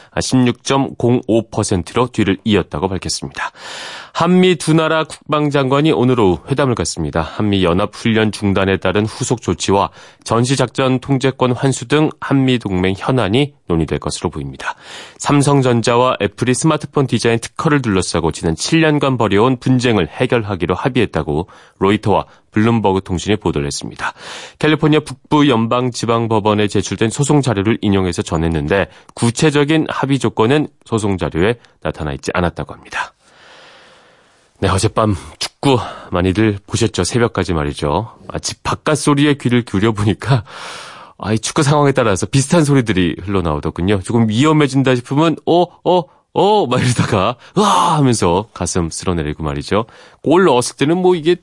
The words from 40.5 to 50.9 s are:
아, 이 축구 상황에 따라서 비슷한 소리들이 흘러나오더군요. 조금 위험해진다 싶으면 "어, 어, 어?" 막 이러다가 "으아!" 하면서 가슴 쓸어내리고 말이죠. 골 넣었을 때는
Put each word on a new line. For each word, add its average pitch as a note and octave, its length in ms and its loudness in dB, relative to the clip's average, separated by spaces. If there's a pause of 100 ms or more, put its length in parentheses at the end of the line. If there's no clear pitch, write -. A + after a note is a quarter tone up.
아, G#2 160 -4
이 A2 60 0
축구 - 220 -2
상황에 C#3+ 300 4
따라서 A2 340 2
비슷한 D3+ 380 2
소리들이 A2 580 2
흘러나오더군요. F2 800 -2
조금 A2+ 300 0
위험해진다 C3+ 640 2
싶으면 C#3+ 400 0 (100)
"어, F3 180 2 (200)
어, F3 200 2 (300)
어?" F#3+ 340 2
막 B2 140 0
이러다가 A2+ 540 0 (220)
"으아!" F3+ 400 2
하면서 G#2+ 560 2
가슴 E2+ 360 -4
쓸어내리고 D#2+ 540 -6
말이죠. D2 440 -2 (360)
골 F3+ 220 4
넣었을 B2 320 0
때는 D#3 220 0